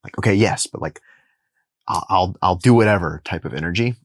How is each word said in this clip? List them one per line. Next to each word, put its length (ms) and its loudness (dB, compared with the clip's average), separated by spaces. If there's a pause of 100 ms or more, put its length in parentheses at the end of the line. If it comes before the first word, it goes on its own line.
Like, 160 -20
"Okay, 160 2
yes, 320 0
but, 160 -14
like, 180 -10 (880)
I'll, 220 -6
I'll, 340 0
I'll 140 2
do 180 4
whatever" 500 2
type 200 -8
of 100 -10
energy. 400 -2 (100)